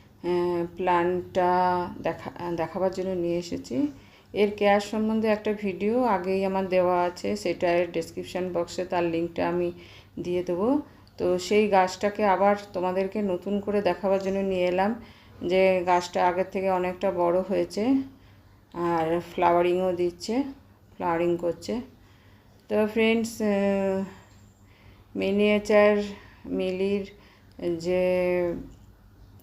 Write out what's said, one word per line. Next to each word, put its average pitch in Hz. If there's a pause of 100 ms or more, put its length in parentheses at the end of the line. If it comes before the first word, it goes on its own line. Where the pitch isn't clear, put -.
(240)
আহ, 175 (100)
প্ল্যান্টটা 180 (520)
দেখা-, 170
দেখাবার 180
জন্য 185
নিয়ে 170
এসেছি। 202 (460)
এর 202
কেয়ার 208
সম্বন্ধে 220
একটা 214
ভিডিও 208
আগেই 190
আমার 190
দেওয়া 180
আছে, 180
সেটা 175
এর 175
ডেসক্রিপশন 180
বক্সে 170
তার 175
লিঙ্কটা 170
আমি 175 (480)
দিয়ে 175
দেবো। 196 (380)
তো 180
সেই 214
গাছটাকে 196
আবার 196 (160)
তোমাদেরকে 190
নতুন 196
করে 202
দেখাবার 190
জন্য 190
নিয়ে 190
এলাম, 190 (400)
যে 185
গাছটা 180
আগের 180
থেকে 190
অনেকটা 180
বড় 175
হয়েছে 190 (800)
আর 170
ফ্লাওয়ারিংও 175
দিচ্ছে, 180 (540)
ফ্লাওয়ারিং 175
করছে। 175 (880)
তো 214
ফ্রেন্ডস, 226
আহ, 196 (1120)
মিনিয়েচার 208 (500)
মিলির 190 (680)
যে 180 (1400)